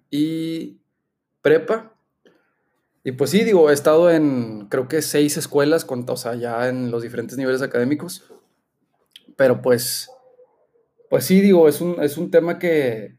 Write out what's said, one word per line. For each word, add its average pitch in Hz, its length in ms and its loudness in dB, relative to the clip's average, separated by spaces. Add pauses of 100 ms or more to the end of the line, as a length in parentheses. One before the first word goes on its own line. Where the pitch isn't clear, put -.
(100)
y 160 680 -6 (640)
prepa. 165 500 0 (1080)
Y, 131 80 -6
pues, 135 200 -2
sí, 202 120 2
digo, 180 260 4
he 143 60 4
estado 165 380 4
en, 120 580 0
creo 131 160 -2
que 151 160 -4
seis 147 340 0
escuelas, 147 480 0
con, 123 240 -8
o 123 80 -4
sea, 120 200 -8
ya 117 320 -4
en 127 240 -4
los 117 100 -4
diferentes 117 340 -10
niveles 131 260 -2
académicos. 143 680 -4 (1040)
Pero, 123 260 2
pues, - 480 -2 (1040)
pues 123 140 0
sí, 190 160 4
digo, 180 280 6
es 147 120 0
un, 175 200 -4
es 147 160 -2
un 170 140 -6
tema 165 300 0
que, 131 580 -2